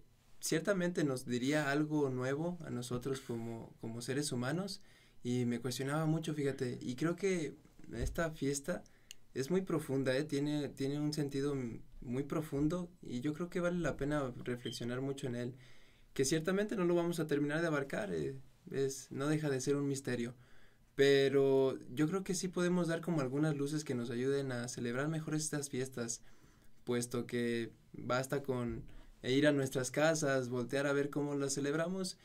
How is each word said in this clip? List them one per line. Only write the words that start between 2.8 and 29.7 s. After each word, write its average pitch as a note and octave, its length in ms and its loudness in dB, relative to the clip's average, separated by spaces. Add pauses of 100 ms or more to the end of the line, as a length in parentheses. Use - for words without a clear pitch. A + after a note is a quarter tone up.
como, A#2 600 -8
como A#2 200 -8
seres C3+ 300 -2
humanos, D3 500 -2 (420)
y B2 220 2
me A#2+ 140 0
cuestionaba C3+ 460 -2
mucho, D#3+ 280 2
fíjate, C3+ 480 -2
y B2 140 -4
creo D#3+ 200 0
que F3+ 400 0 (380)
esta B2 380 -2
fiesta C#3+ 520 -2 (500)
es - 180 -2
muy F#3+ 100 4
profunda, C#3 560 0
¿eh? D3 60 2
Tiene, D3 460 0
tiene C#3 300 -2
un D3+ 140 0
sentido C#3 400 0
m-, B2 280 -4 (200)
muy B2+ 220 -2
profundo, D#3 680 0 (120)
y B2 200 -6
yo D#3 120 -2
creo F3 160 -6
que F3+ 100 -4
vale F3 200 2
la C#3+ 180 0
pena C#3 400 0
reflexionar B2 640 -4
mucho C#3 260 -4
en A#2+ 80 -2
él, B2 200 -4 (580)
que - 120 4
ciertamente F#3+ 500 0
no F3+ 100 2
lo F3 100 4
vamos E3+ 240 2
a D3+ 80 0
terminar D3 340 2
de E3+ 60 2
abarcar, - 460 -2
eh, C#3 220 -2 (360)
es, C3+ 400 -2
no C3 160 -2
deja D3+ 220 2
de C3 120 0
ser C#3+ 140 2
un C#3+ 120 2
misterio, B2 480 -2 (600)
pero C3+ 840 8 (160)
yo D3+ 140 4
creo F#3+ 160 0
que F#3+ 120 0
sí F#3 120 0
podemos F3 400 2
dar E3 140 0
como E3 200 2
algunas C#3+ 360 4
luces D3 260 0
que B2+ 120 -2
nos A#2+ 140 -2
ayuden C3+ 420 0
a A#2+ 160 -2
celebrar B2 420 -2
mejor D#3+ 260 -2
estas D3+ 340 -2
fiestas, B2 520 -4 (640)
puesto A#2+ 400 0
que A#2 460 0 (220)
basta A#2+ 500 -2
con A#2+ 400 -2 (400)
ir C#3 240 6
a D3 40 8
nuestras C3 400 2